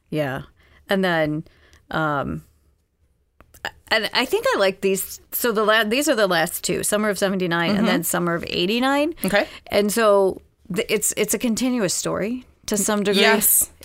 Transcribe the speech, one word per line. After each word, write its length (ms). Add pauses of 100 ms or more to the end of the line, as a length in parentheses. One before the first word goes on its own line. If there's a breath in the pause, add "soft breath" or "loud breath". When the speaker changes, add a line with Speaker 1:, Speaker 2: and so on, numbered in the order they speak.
Speaker 1:
Yeah. 340 (460 soft breath)
And 160
then, 400 (460 soft breath)
um, 540 (1400)
and 260
I 100
think 300
I 40
like 220
these. 400 (120)
So 200
the 120
la-, 200
these 240
are 60
the 120
last 380
two, 180
Summer 280
of 80
seventy-nine 520
and 100
Speaker 2:
Mm-hmm. 60
Speaker 1:
then 160
Summer 320
of 140
eighty-nine. 680 (100)
Speaker 2:
Okay. 220 (220 loud breath)
Speaker 1:
And 240
so 480 (340)
th-, 160
it's, 260
it's 180
a 40
continuous 560
story 520 (200)
to 120
some 260
degree. 160
Speaker 2:
Yes. 500 (140)